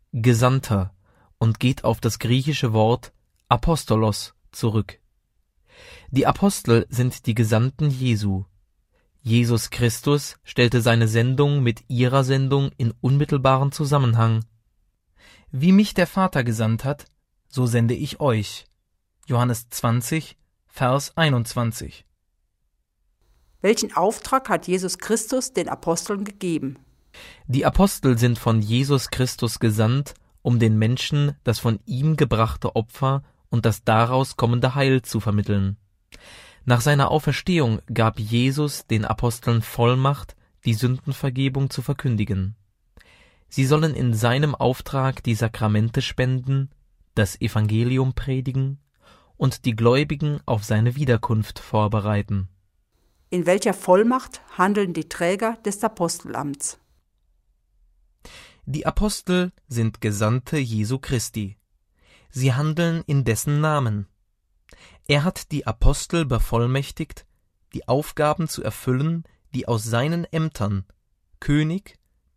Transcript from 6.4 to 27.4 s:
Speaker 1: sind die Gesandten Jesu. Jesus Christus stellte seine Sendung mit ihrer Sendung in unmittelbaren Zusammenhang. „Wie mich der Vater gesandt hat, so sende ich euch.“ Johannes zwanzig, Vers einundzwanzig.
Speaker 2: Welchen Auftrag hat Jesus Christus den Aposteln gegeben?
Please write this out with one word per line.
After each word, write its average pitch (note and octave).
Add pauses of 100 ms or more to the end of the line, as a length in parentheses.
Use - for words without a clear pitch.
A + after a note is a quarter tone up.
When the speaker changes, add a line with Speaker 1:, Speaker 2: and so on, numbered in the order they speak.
Speaker 1:
sind B2
die A2+
Gesandten A#2
Jesu. G#2 (760)
Jesus A#2
Christus C#3+
stellte A#2+
seine A2+
Sendung C3
mit A#2
ihrer B2+
Sendung C3+
in A#2
unmittelbaren C3+
Zusammenhang. A#2 (1040)
„Wie D3+
mich G3+
der F3
Vater F#3
gesandt A2+
hat, C#3+ (440)
so B2+
sende A#2
ich -
euch.“ A#2 (640)
Johannes A#2+
zwanzig, A#2+ (280)
Vers C3+
einundzwanzig. A#2+ (1500)
Speaker 2:
Welchen A3
Auftrag A3+
hat F3
Jesus F3+
Christus A#3
den F3+
Aposteln G3
gegeben? D#3 (680)